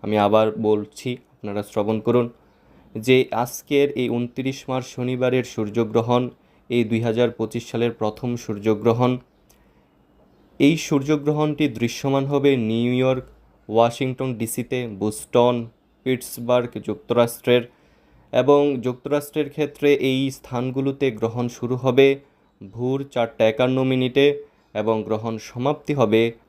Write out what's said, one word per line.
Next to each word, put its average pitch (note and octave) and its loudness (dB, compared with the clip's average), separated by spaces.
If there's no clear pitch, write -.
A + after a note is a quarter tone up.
আমি G#2+ -2
আবার A2 4
বলছি, G#2+ -2
আপনারা G#2 -8
শ্রবণ A2 -2
করুন। A#2+ 2
যে A2+ 2
আজকের C#3 0
এই B2 -2
ঊনত্রিশ C3 -6
মার্চ C3 -6
শনিবারের B2+ -2
সূর্যগ্রহণ, A2+ 0
এই A#2+ 2
দুই A2+ 0
হাজার A#2 2
পঁচিশ A2+ -6
সালের A#2 -2
প্রথম A2 -4
সূর্যগ্রহণ। A2 2
এই C#3+ 6
সূর্যগ্রহণটি D3+ 0
দৃশ্যমান C3+ -2
হবে C#3+ 4
নিউ A#2 0
ইয়র্ক, B2+ 0
ওয়াশিংটন A#2+ 0
ডিসিতে, A#2 -4
বোস্টন, A#2+ 2
পিটসবার্গ B2 -2
যুক্তরাষ্ট্রের, A#2+ 0
এবং C#3 4
যুক্তরাষ্ট্রের C#3+ -4
ক্ষেত্রে D3 -2
এই C3 0
স্থানগুলোতে C3 -4
গ্রহণ A2+ -2
শুরু B2 -4
হবে C3 6
ভোর A#2+ -6
চারটা A#2 -2
একান্ন B2+ 0
মিনিটে B2+ 2
এবং A2 0
গ্রহণ A2 -4
সমাপ্তি C#3 -4
হবে A2 4